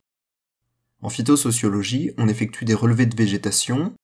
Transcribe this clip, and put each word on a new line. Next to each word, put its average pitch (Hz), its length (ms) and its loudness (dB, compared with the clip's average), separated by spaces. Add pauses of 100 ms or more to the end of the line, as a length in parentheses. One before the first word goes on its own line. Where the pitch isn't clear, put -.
(1000)
En 110 60 -10
phytosociologie, 117 1080 0
on 113 100 2
effectue 110 380 -2
des 110 80 2
relevés 120 320 2
de 117 100 0
végétation, 110 800 -2 (100)